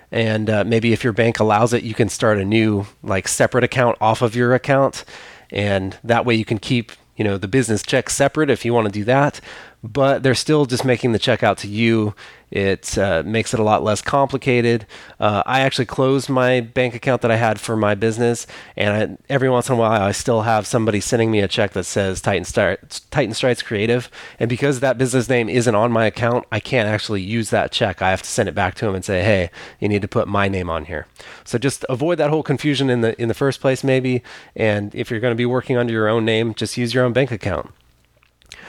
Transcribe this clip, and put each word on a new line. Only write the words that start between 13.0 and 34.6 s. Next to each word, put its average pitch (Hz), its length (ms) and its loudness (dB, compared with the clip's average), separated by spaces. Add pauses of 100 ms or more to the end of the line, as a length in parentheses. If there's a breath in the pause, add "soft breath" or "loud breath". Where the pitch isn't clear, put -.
makes 110 280 -2
it 120 60 0
a 110 40 2
lot 107 200 2
less 104 180 0
complicated. 123 840 0 (340 loud breath)
Uh, 104 260 2
I 131 160 0
actually 131 240 0
closed 135 440 0
my 127 320 2
bank 120 340 -2
account 120 260 -2
that 117 100 2
I 113 40 4
had 110 240 0
for 117 160 -4
my 104 200 2
business, 113 520 0 (300 loud breath)
and 104 420 0
I, - 140 -8
every 131 160 2
once 123 180 2
in 131 80 2
a - 20 2
while 113 240 4
I 98 100 2
still 113 320 0
have 110 220 2
somebody 107 360 0
sending 113 300 2
me 107 100 4
a 98 60 2
check 101 260 -2
that 95 100 -4
says 95 380 -2
Titan 92 220 0
Stri-, - 680 -2
Titan 113 240 -2
Strides 123 280 0
Creative, 113 480 -2 (300 loud breath)
and 113 100 0
because 131 300 0
that 127 180 0
business 127 300 0
name 120 220 2
isn't 113 260 2
on 113 160 4
my 113 140 2
account, 117 460 0
I 110 80 -2
can't 113 280 0
actually 107 340 -2
use 107 280 -4
that 98 220 0
check. 101 300 -2
I 92 100 2
have 92 100 0
to - 80 -12
send 107 180 0
it 80 80 -6
back 95 200 0
to 117 120 -4
'em 98 80 -2
and 92 80 -6
say, 92 180 0
"Hey, 95 280 2 (300 loud breath)
you 107 100 0
need 101 140 0
to 104 40 -8
put - 200 -2
my 101 200 0
name 92 220 -4
on 80 160 -4
here." 78 220 -10 (360 loud breath)
So - 140 -6
just 123 320 -4
avoid 147 300 -2
that 147 100 2
whole 156 140 0
confusion 139 460 0
in 123 120 2
the, 113 200 0
in 120 60 -2
the 113 60 -2
first 135 260 -2
place, 131 240 0
maybe, 131 400 0 (320 loud breath)
and 104 400 0